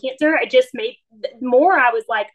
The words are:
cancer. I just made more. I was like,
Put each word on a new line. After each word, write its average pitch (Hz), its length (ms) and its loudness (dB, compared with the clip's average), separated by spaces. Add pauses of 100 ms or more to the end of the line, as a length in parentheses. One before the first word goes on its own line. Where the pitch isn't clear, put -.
cancer. 302 340 -2
I - 80 -2
just 254 280 0
made 233 240 -10 (420)
more. 254 380 2
I 247 140 2
was 226 180 -6
like, 214 260 -4